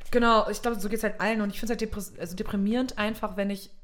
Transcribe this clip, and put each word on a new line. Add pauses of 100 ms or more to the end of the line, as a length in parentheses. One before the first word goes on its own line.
(100)
Genau,
ich
glaub,
so
geht's
halt
allen.
Und
ich
find's
halt
depress-,
also
deprimierend
einfach,
wenn
ich (140)